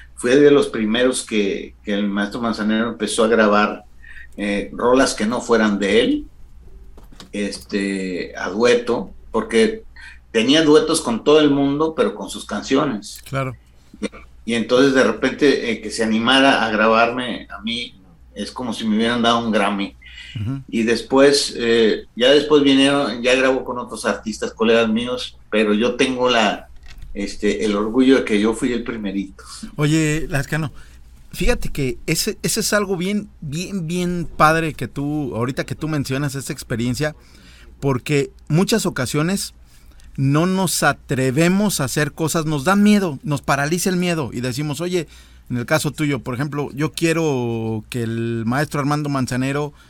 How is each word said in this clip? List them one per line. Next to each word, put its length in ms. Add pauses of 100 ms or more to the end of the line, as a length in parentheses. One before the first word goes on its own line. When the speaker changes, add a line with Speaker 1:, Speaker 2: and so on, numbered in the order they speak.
(140)
Speaker 1:
fue 220
de 140
los 180
primeros 580
que, 560
que 120
el 140
maestro 320
Manzanero 500
empezó 340
a 40
grabar, 560 (520)
eh, 360
rolas 420
que 120
no 140
fueran 380
de 240
él, 300 (1000)
este, 1040
a 140
dueto, 680 (140)
porque 540 (460)
tenía 320
duetos 380
con 240
todo 160
el 100
mundo, 440
pero 200
con 160
sus 160
canciones. 800
Speaker 2:
Claro. 340 (420)
Speaker 1:
Y, 80 (360)
y 100
entonces 400
de 100
repente, 680
eh, 100
que 80
se 140
animara 600
a 60
grabarme 800
a 120
mí, 320 (400)
es 180
como 200
si 140
me 100
hubieran 260
dado 240
un 60
Grammy. 460 (380)
Speaker 2:
Ujú. 320
Speaker 1:
Y 160
después, 720
eh, 460 (120)
ya 160
después 320
vinieron, 580
ya 140
grabó 280
con 140
otros 280
artistas, 480
colegas 360
míos, 500 (100)
pero 240
yo 220
tengo 340
la, 400 (440)
este, 500
el 120
orgullo 420
de 60
que 160
yo 140
fui 180
el 120
primerito. 600 (320)
Speaker 2:
Oye, 520
Lascano, 440 (600)
fíjate 380
que 360
ese, 360
ese 180
es 120
algo 240
bien, 340 (100)
bien, 460
bien 500
padre 380
que 140
tú, 480
ahorita 300
que 80
tú 140
mencionas 460
esa 180
experiencia, 640 (640)
porque 520 (160)
muchas 380
ocasiones 680 (640)
no 300
nos 380
atrevemos 960
a 40
hacer 280
cosas, 340
nos 180
da 120
miedo, 480
nos 180
paraliza 480
el 60
miedo 360
y 100
decimos, 380
"Oye", 280 (420)
en 80
el 80
caso 260
tuyo, 300
por 120
ejemplo, 400
"yo 180
quiero 960
que 140
el 420
maestro 340
Armando 300
Manzanero 640 (180)